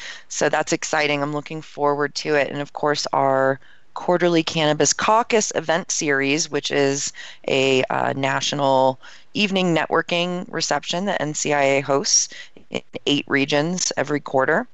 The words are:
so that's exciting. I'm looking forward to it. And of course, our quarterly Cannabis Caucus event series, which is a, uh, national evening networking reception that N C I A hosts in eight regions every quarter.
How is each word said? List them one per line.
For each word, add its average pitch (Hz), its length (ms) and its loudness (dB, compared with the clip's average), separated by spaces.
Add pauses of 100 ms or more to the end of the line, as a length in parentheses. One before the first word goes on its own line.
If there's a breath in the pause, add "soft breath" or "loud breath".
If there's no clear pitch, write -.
(300 loud breath)
so - 180 -2
that's 151 240 0
exciting. 151 500 0
I'm 147 120 -4
looking 151 280 -8
forward 143 540 -2
to 151 200 -2
it. 135 140 2
And 143 120 -6
of 143 120 -8
course, 147 380 -2
our 135 480 2 (340 soft breath)
quarterly 170 500 2
Cannabis 151 500 2
Caucus 220 640 2
event 160 360 -2
series, 147 580 0
which 147 220 -4
is 143 400 0 (360 loud breath)
a, 131 420 2
uh, 127 260 -2
national 135 840 2 (340 loud breath)
evening 185 420 2
networking 175 760 -2
reception 165 540 -4
that 196 160 -2
N 151 120 -4
C 151 200 -2
I 143 100 2
A 139 180 2
hosts 139 520 0 (360 loud breath)
in - 120 -6 (240)
eight 143 220 0
regions 147 680 0
every 143 220 -2
quarter. 151 540 0